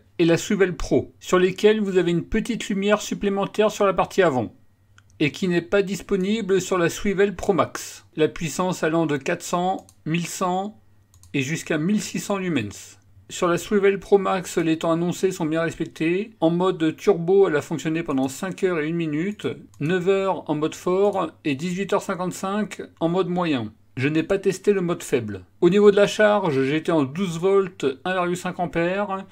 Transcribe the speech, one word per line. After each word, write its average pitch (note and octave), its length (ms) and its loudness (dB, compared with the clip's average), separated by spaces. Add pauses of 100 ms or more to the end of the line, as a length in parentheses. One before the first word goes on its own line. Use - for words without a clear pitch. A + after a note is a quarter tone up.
(200)
et E3+ 60 4
la E3 100 6
Swivel F#3 400 0
Pro, - 460 -2
sur - 180 2
lesquelles G#3 400 4
vous F#3+ 180 0
avez F3 140 2
une E3+ 140 0
petite A3 420 -4
lumière G#3 340 0
supplémentaire G3 680 -2
sur G#3 140 0
la F#3+ 80 2
partie F3+ 280 0
avant, B2+ 320 2 (680)
et D3 100 0
qui - 160 -4
n'est F3 140 0
pas G3+ 220 0
disponible G3 760 -2
sur F#3 180 -2
la E3+ 120 2
Swivel G3 440 0
Pro F#3+ 200 0
Max. - 520 -2 (120)
La D#3 100 4
puissance F3 560 -4
allant E3 220 2
de D3 100 0
quatre E3+ 260 -4
cents, F#3 460 -2 (160)
mille E3 240 -2
cent F#3+ 540 -4 (520)
et C#3+ 100 0
jusqu'à D#3+ 340 -4
mille F#3+ 240 0
six - 180 -8
cents G3+ 180 -4
lumens. C#3+ 640 -6 (300)
Sur - 180 -2
la E3+ 100 2
Swivel G3 440 2
Pro - 160 4
Max, F#3+ 400 0
les D#3+ 220 0
temps E3+ 120 0
annoncés E3+ 400 0
sont F#3 140 -4
bien D#3+ 160 0
respectés. E3 680 -2 (100)
En E3 80 4
mode E3+ 480 0
turbo, F#3+ 500 4
elle D#3+ 80 0
a C#3 60 2
fonctionné E3 420 -4
pendant C3+ 240 -2
cinq F#3 380 -6
heures F3 160 0
et D3+ 80 -4
une E3+ 80 -2
minute, E3 500 -4 (320)
neuf F3 300 0
heures F#3+ 400 0
en D3+ 60 0
mode D#3 200 -2
fort F#3 560 0 (140)
et D3 100 0
dix-huit F3+ 380 -4
heures F#3+ 100 0
cinquante-cinq F#3+ 800 -6 (180)
en E3 80 0
mode F3 220 0
moyen. D#3 420 -2 (260)
Je B2 100 0
n'ai D#3 160 0
pas G3 140 0
testé G3 340 0
le G3 80 2
mode F3 240 -2
faible. G#2 400 -4 (160)
Au F3 100 6
niveau G#3 220 8
de G3 60 4
la G3+ 100 6
charge, F#3+ 560 2
j'étais D#3 300 0
en D#3 100 4
douze E3 340 -4
volts, F#3+ 480 0 (200)
un F#3 80 -2
virgule F3 240 0
cinq F3 240 -6
ampères. F#3+ 720 -2